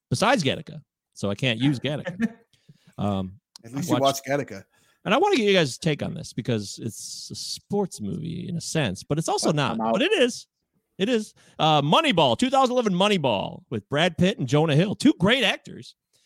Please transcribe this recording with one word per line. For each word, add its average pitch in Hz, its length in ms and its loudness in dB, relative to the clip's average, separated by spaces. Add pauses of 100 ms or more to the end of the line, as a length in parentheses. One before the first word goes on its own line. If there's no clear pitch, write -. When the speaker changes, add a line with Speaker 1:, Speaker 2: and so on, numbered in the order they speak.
(100)
Speaker 1:
besides 214 320 2
Gattaca, 139 380 -4 (340)
so - 160 -4
I 101 60 -4
can't 120 240 0
use 135 180 2
Gattaca. 180 560 -4 (320)
Speaker 2:
<laughs> - 320 -20
Speaker 1:
Um, 95 360 -4 (300)
Speaker 2:
At 113 80 -20
least 139 180 -6
Speaker 1:
I - 60 2
Speaker 2:
you 131 40 2
Speaker 1:
watched 135 260 2
Speaker 2:
watched 139 240 -2
Gattaca. 98 140 -14 (400)
Speaker 1:
And 175 100 2
I 254 40 4
wanna 392 180 2
get 226 100 2
you 202 80 4
guys' 160 240 2
take 151 240 -2
on 90 100 -4
this 82 200 -12
because 107 500 -4
it's - 480 -12
a 202 60 -14
sports - 640 -6
movie 98 480 -8
in 170 80 -6
a 160 40 -8
sense, 120 440 -4
but 147 120 -4
it's 165 120 -4
also 359 220 0
Speaker 3:
I'm 156 60 0
Speaker 1:
not. 139 240 -2
Speaker 3:
out. 113 120 0
Speaker 1:
But 196 100 0
it 370 100 0
is. 254 360 0 (500)
It 196 100 -2
is. 226 260 -2 (240)
Uh, 151 240 4
Moneyball, 170 540 4
two 254 140 2
thousand 262 220 4
eleven 240 220 0
Moneyball 139 760 0
with 110 180 -6
Brad 160 300 0
Pitt 185 220 2
and 135 80 -2
Jonah 151 260 2
Hill. 180 220 2
Two - 240 4
great 226 240 2
actors, - 500 -6 (320)